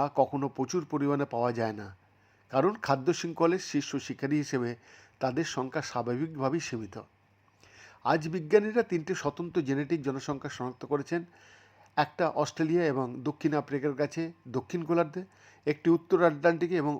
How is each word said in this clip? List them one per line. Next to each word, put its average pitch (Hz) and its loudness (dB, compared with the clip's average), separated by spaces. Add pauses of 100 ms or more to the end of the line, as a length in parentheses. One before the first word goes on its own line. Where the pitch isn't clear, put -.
(180)
কখনো 139 2 (100)
প্রচুর 143 -2 (100)
পরিমাণে 143 0
পাওয়া 120 2
যায় 110 0
না, 101 -14 (640)
কারণ 147 4 (140)
খাদ্য 135 2 (100)
শৃঙ্খলের 170 0
শীর্ষ 143 -2 (160)
শিকারী 139 -2
হিসেবে 123 -2 (520)
তাদের 135 0 (100)
সংখ্যা 131 -4
স্বাভাবিকভাবেই 135 -2
সীমিত। 110 -8 (1040)
আজ 151 2 (120)
বিজ্ঞানীরা 208 4
তিনটে 170 0 (100)
স্বতন্ত্র 175 -4 (100)
জেনেটিক 143 0
জনসংখ্যা 135 -6
শনাক্ত 123 -8 (100)
করেছেন, 147 -2 (760)
একটা 151 2 (180)
অস্ট্রেলিয়া 165 0
এবং 127 0 (220)
দক্ষিণ 147 0
আফ্রিকার 143 -2
কাছে 147 -2 (340)
দক্ষিণ 170 -4
গোলার্ধে, 170 2 (440)
একটি 151 2
উত্তর 170 2 (100)
আটলান্টিকে 165 2
এবং 147 0